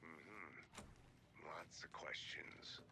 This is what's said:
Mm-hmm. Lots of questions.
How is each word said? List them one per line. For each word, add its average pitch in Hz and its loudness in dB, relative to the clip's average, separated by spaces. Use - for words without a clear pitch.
Mm-hmm. 80 -4
Lots 82 2
of 85 0
questions. - 2